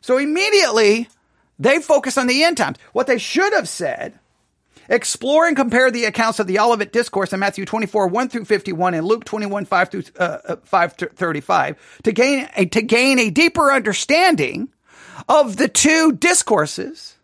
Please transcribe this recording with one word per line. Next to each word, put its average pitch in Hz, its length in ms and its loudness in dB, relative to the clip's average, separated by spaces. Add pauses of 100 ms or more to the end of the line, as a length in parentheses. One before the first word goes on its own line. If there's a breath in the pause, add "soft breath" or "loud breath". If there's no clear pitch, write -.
So 254 160 -2
immediately, 285 920 2 (480)
they 262 220 2
focus 285 400 0
on 254 80 -2
the 262 160 2
end 330 140 4
times. 151 220 -4 (140 soft breath)
What 240 140 -2
they 247 100 0
should 381 360 -2
have 294 160 -2
said, - 500 -8 (720 soft breath)
"Explore 277 580 0
and 320 100 0
compare 254 340 2
the 233 140 -6
accounts 226 360 -2
of 196 80 -2
the 185 100 0
Olivet 214 340 0
Discourse 202 400 -2
in 196 60 -6
Matthew 196 260 -4
twenty-four, 208 440 -2
one 240 200 -2
through 233 160 -8
fifty-one 180 480 -2
and 160 140 -4
Luke 220 180 0
twenty-one, 202 400 -6
five 185 240 -2
through, 190 140 -10 (160)
uh, 170 280 -2
uh, 170 180 -8
five 175 340 0
to 175 80 -6
thirty-five, 156 720 -4 (260 loud breath)
to 220 100 0
gain 269 440 0
a, 190 100 0
to 220 160 -2
gain 254 380 2
a 220 100 0
deeper 311 420 2
understanding 262 960 0 (600 loud breath)
of 262 280 2
the 247 120 0
two 320 440 4
discourses 226 1120 -2